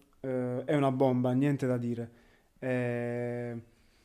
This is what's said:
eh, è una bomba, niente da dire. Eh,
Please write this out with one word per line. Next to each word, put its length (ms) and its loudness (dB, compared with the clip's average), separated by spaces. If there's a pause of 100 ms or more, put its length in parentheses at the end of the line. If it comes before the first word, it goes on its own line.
(200)
eh, 440 -4
è 100 0
una 160 4
bomba, 420 4
niente 340 2
da 100 2
dire. 340 -4 (500)
Eh, 1040 -4 (420)